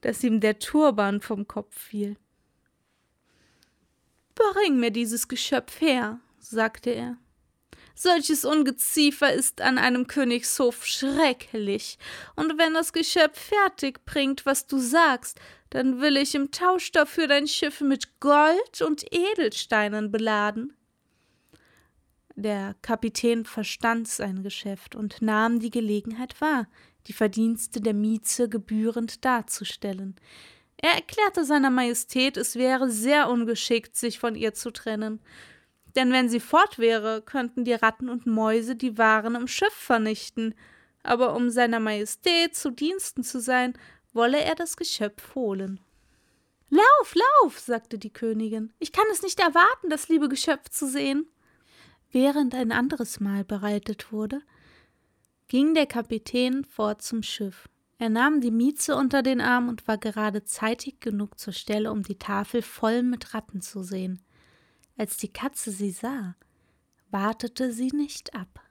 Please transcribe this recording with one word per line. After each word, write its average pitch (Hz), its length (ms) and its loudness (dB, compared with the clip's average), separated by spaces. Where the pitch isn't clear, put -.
dass - 240 -4
ihm 226 160 2
der 214 180 2
Turban 208 640 2
vom 202 260 -6
Kopf - 320 -12
fiel. 208 380 -8
„Bring 381 460 4
mir 233 100 2
dieses 226 380 -4
Geschöpf - 520 -4
her“, 247 380 0
sagte 220 500 -4
er. 240 260 -6
„Solches 311 500 2
Ungeziefer 285 880 2
ist - 300 -2
an 254 160 2
einem 247 280 2
Königshof 240 800 0
schrecklich, 254 1120 -2
und 311 220 -2
wenn 320 160 4
das 330 180 -2
Geschöpf 320 460 2
fertig 381 680 -2
bringt, 277 400 -2
was 269 220 0
du 277 120 -2
sagst, 262 600 2
dann 254 300 0
will 294 180 4
ich 277 160 0
im 277 160 -2
Tausch 359 420 0
dafür 311 340 2
dein 285 220 4
Schiff - 320 -4
mit 269 400 -2
Gold 302 640 4
und 302 300 -2
Edelsteinen 214 1000 -2
beladen.“ 220 640 -2
Der 202 480 -4
Kapitän 233 640 0
verstand 226 640 -2
sein 190 340 -6
Geschäft 196 520 -10
und 214 280 -6
nahm 220 360 2
die 226 120 -4
Gelegenheit 226 720 -4
wahr, 294 260 0
die - 80 -16
Verdienste 220 680 -2
der 214 140 0
Mieze 214 560 0
gebührend 220 720 -4
darzustellen. 196 920 -4
Er 330 160 2
erklärte 392 540 0
seiner 277 240 4
Majestät, 254 640 0
es - 200 -4
wäre 254 340 2
sehr 247 400 2
ungeschickt, 233 640 -2
sich 240 220 -4
von 233 160 -4
ihr 220 180 -2
zu - 180 -10
trennen. 220 500 -6
Denn 254 180 4
wenn 254 160 4
sie 233 120 0
fort 370 380 2
wäre, 220 440 0
könnten 247 420 -6
die 240 80 0
Ratten 226 380 0
und 240 160 -6
Mäuse 220 500 0
die 233 220 -4
Waren 220 360 4
im 247 140 -6
Schiff 415 240 0
vernichten. 220 840 -2
Aber 240 320 2
um 240 140 0
seiner 233 320 2
Majestät 269 720 0
zu - 160 -4
Diensten 294 540 -4
zu - 160 -8
sein, 247 320 0
wolle 240 320 2
er 320 100 0
das 330 220 -6
Geschöpf - 580 -6
holen. 196 460 -4
„Lauf, 480 460 8
lauf“, 494 440 6
sagte 233 380 -6
die 208 160 -12
Königin. 220 640 -4
„Ich - 140 -8
kann 415 180 4
es 392 120 -2
nicht 381 180 -4
erwarten, 349 480 4
das 302 220 -4
liebe 302 180 4
Geschöpf 277 400 -2
zu - 180 -6
sehen.“ 277 400 -2
Während 269 420 4
ein 247 180 -2
anderes 247 460 -2
Mahl 202 260 -2
bereitet 208 680 -6
wurde, 214 300 -6
ging 285 260 4
der 302 120 4
Kapitän 247 800 -2
fort 214 380 -4
zum 226 200 -6
Schiff. - 460 -8
Er 226 120 -2
nahm 269 300 4
die 240 100 0
Mieze 262 460 0
unter 269 260 2
den 254 180 2
Arm 247 280 2
und 233 200 -8
war 220 100 0
gerade 214 460 -4
zeitig - 560 -6
genug 208 380 -6
zur - 140 -10
Stelle, 214 380 -4
um 214 120 -4
die 190 160 -8
Tafel 202 440 -4
voll 233 400 0
mit 247 320 -4
Ratten 175 260 -10
zu - 220 -12
sehen. 185 400 -6
Als 214 220 -6
die - 140 -8
Katze 247 400 -8
sie 196 180 -4
sah, 220 460 -8
wartete 226 640 -2
sie 240 160 -4
nicht 294 460 -6
ab - 260 -14